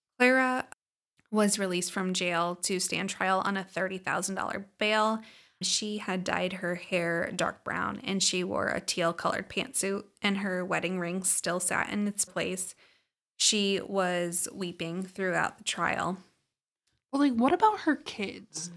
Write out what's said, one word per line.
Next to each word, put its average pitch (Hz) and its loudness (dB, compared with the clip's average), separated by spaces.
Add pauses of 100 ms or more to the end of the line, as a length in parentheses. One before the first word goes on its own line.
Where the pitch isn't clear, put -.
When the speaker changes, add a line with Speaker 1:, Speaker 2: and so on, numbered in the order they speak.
(180)
Speaker 1:
Clara 254 4 (640)
was 208 4
released 180 0
from 185 0
jail 175 0
to 180 -2
stand 180 -2
trial 190 2
on 196 0
a 190 -2
thirty 185 -4
thousand 185 -2
dollar - -4 (100)
bail. 214 2 (400)
She 208 -2
had 185 -2
dyed 185 0
her 180 -2
hair 170 0
dark - -2
brown, - -4
and 190 0
she 185 2
wore - 0
a - 0
teal-colored - -2
pantsuit, - -4 (160)
and 202 2
her 185 -2
wedding 180 0
ring 175 -2
still 180 0
sat - 0
in 208 0
its 202 0
place. 185 -4 (600)
She 196 2
was 180 -2
weeping 175 -6
throughout 185 -2
the - -20
trial. 175 0 (920)
Speaker 2:
Well, 277 2
like, 277 4
what 254 6
about 427 4
her 302 2
kids? - -8